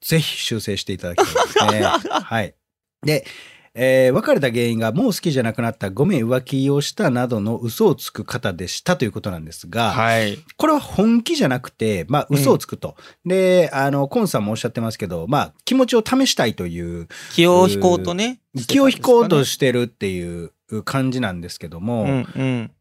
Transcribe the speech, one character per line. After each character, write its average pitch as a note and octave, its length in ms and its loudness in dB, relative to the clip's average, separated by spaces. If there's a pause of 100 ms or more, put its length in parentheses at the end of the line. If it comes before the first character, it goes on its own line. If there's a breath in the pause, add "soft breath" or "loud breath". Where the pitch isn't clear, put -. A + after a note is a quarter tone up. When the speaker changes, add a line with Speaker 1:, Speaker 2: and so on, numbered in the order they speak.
Speaker 1:
ぜ D#3+ 180 0
ひ - 180 -4
修 - 220 -4
正 G2+ 180 -4
し - 60 -6
て G2+ 100 -6
い F#2 40 -8
た F2+ 120 -8
だ F2 60 -6
き G4 80 4
た - 0 -
い D#4 100 -2 (120)
で - 60 -10
す - 280 2
ね。 - 60 2
Speaker 2:
<laughs> - 220 -2
Speaker 1:
は F3 340 -4
い。 F2+ 120 -8 (500)
で、 D3 220 0 (480 loud breath)
え C3 380 4
ー、 - 20 2
別 A3+ 200 2
れ F3+ 80 2
た C3+ 80 2
原 A#2+ 140 0
因 A#2 160 0
が A2+ 140 0
「も F3 100 0
う - 40 2
好 G3+ 60 0
き - 180 -4
じ C3 80 0
ゃ A#2+ 40 0
な A2+ 100 -2
く - 80 -6
な A#2 100 -2
っ - 60 -10
た」 G2+ 140 -6
「ご A2+ 140 0
め F3+ 140 2
ん、 A2+ 60 -2
浮 B2+ 180 0
気 C3+ 260 -2
を C#3+ 120 2
し - 100 -4
た」 - 180 0
な B2+ 200 0
ど A#2+ 100 0
の G#2+ 180 -2
嘘 A#2+ 300 0
を D3 80 4
つ - 140 -14
く - 160 -10
方 A#2 260 -4
で F2 160 -8
し - 140 -8
た F3+ 160 0
と C3+ 80 0
い - 20 0
う G2+ 60 -4
こ - 80 -8
と G2+ 100 -6
な F2 60 -8
ん D#2+ 80 -12
で D#2 80 -16
す - 160 -18
が、 G#2+ 220 0
Speaker 2:
は A2+ 300 2
い。 G#2 180 -2 (180)
Speaker 1:
こ D4+ 100 2
れ D#4+ 60 4
は D4 80 2
本 A3+ 400 2
気 D#4 160 -2
じ B3+ 80 2
ゃ - 20 4
な B2+ 140 0
く - 100 -16
て、 A2 380 -2
ま C#3+ 100 2
あ、 - 100 -6
Speaker 2:
う - 40 2
ん。 C#3+ 40 4
Speaker 1:
嘘 C#3+ 140 4
を F#3+ 60 6
つ - 80 -6
く - 100 -12
と。 - 220 -12 (280 loud breath)
で、 F#3 460 4
あ C#3 180 0
の、 C#3 200 0
コ A#3+ 120 0
ン G3+ 60 0
さ C3 120 0
ん G#2 60 -2
も G#2 60 -2
お A2+ 40 -2
っ - 20 -8
し - 80 -8
ゃ - 20 0
っ A2+ 40 -4
て - 100 -6
ま A2+ 100 -2
す - 60 -10
け G#2 100 -6
ど、 E2+ 220 -6
ま C#3+ 100 2
あ、 F#2+ 140 -4 (100)
気 - 100 0
持 C4 120 4
ち A#3+ 100 -2
を A3 100 4
試 C4 220 2
し - 80 0
た C#3+ 120 2
い G#2+ 80 -2
と F2+ 120 -4
い E2+ 340 -8
う、 E2+ 60 -14 (260 loud breath)
Speaker 2:
気 E3+ 140 6
を F3+ 220 6
引 G3+ 100 0
こ F3+ 160 4
う F#3 80 -4
と F3 100 -4
ね、 A3+ 280 -4 (120)
Speaker 1:
う - 40 -6
ー、 B2+ 40 -6
Speaker 2:
し A#2 60 -10
て - 80 0
た C#4 80 6
ん - 40 6
で C4 40 4
す - 60 -2
か - 80 -8
ね。 - 0 -
Speaker 1:
気 - 20 0
を A#3+ 120 8
引 - 0 -
こ - 20 -
う A3 80 2
と D3 160 4
し - 100 -6
て C3+ 160 2
る A#2+ 120 2
っ A#2+ 40 -4
て G#2 220 -6
い F2 360 -6
う D#2 60 -16 (320)
感 C3 280 -2
じ B2+ 100 -4
な G#2+ 100 -2
ん F2 80 -8
で F2 80 -12
す - 100 -14
け E2+ 120 -14
ど E2 100 -14
も、 A2+ 240 -2
Speaker 2:
う - 40 0
ん - 20 -2
う C3 340 -4
ん。 B2 380 -4